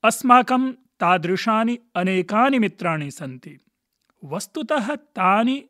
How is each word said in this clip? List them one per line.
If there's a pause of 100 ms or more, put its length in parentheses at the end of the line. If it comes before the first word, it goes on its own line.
अस्माकं
तादृशानि (180)
अनेकानि
मित्राणि
सन्ति, (640)
वस्तुतः
तानि